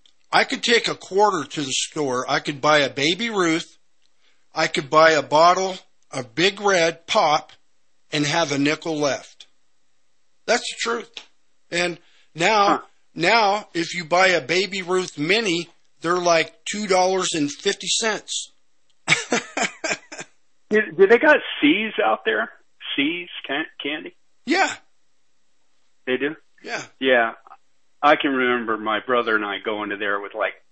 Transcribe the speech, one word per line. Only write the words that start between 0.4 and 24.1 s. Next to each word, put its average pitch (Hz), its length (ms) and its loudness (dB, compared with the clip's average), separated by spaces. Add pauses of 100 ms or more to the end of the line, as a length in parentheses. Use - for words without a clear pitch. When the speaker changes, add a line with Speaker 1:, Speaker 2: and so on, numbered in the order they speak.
Speaker 1:
could 226 200 -6
take 226 240 2
a 151 80 -4
quarter 190 520 0
to - 140 -8
the 131 100 -6
store. 127 580 -4
I 151 100 0
could 147 220 -8
buy 151 180 4
a 135 100 2
Baby 175 400 -2
Ruth. 170 480 -2 (760)
I 160 140 0
could 151 220 -4
buy 160 220 8
a 151 100 2
bottle 180 560 4 (340)
of 120 220 -10
Big 196 280 0
Red 170 440 0
Pop 160 460 0 (600)
and 147 140 0
have 156 260 -2
a 139 60 -2
nickel 156 400 -2
left. 131 480 -6 (1000)
That's 240 160 0
the - 160 -10
truth. 233 320 -6 (580)
And 175 300 -4 (340)
now, 202 340 2
Speaker 2:
Huh. 143 140 0 (320)
Speaker 1:
now 202 600 2
if 170 200 -6
you 175 120 -8
buy 180 240 4
a 170 120 2
Baby 185 400 -2
Ruth 185 380 -4
mini, 175 500 -2 (320)
they're 170 160 0
like 170 360 2 (120)
two 208 220 -6
dollars 185 480 2
and 143 160 -2
fifty 196 360 -6
cents. - 640 -4 (560)
<laughs> - 40 0 (1600)
Speaker 2:
Do, 214 80 2 (180)
do 196 100 8
they 233 120 2
got 302 180 6 (240)
C's 196 320 2 (100)
out 220 220 0
there? 220 240 -2 (460)
C's 170 320 -2 (200)
can-, 147 180 -4 (160)
candy? 151 340 -10 (300)